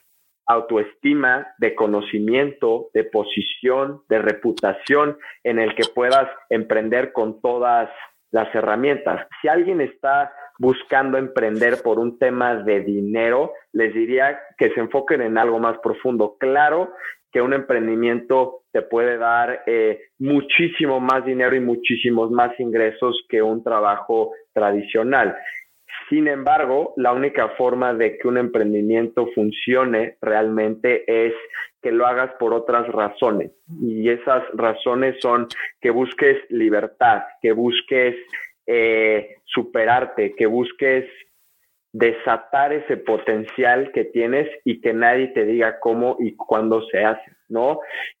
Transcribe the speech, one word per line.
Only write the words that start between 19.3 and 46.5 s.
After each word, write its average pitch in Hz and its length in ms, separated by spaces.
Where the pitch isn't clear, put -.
eh, 110 340
muchísimo 143 800
más 127 280
dinero 127 280
y 131 60
muchísimos 120 680
más 120 280
ingresos 117 720
que 110 140
un 110 200
trabajo 110 720
tradicional. 107 800
Sin 151 180
embargo, 143 720
la 123 160
única 131 380
forma 123 420
de 113 240
que - 100
un 123 120
emprendimiento 113 960
funcione 113 880
realmente 110 1040
es 113 80
que 123 100
lo 113 140
hagas 127 320
por 113 160
otras 120 340
razones. 107 640
Y 110 260
esas 120 340
razones 123 680
son 120 280
que 123 80
busques 131 480
libertad, 107 760
que 113 100
busques, 120 640
eh, 110 760
superarte, 117 920
que 113 120
busques 127 580
desatar 117 800
ese 147 240
potencial 117 960
que 156 120
tienes 131 440
y 120 160
que 117 120
nadie 120 360
te 113 160
diga 113 360
cómo 120 380
y 117 160
cuándo 110 540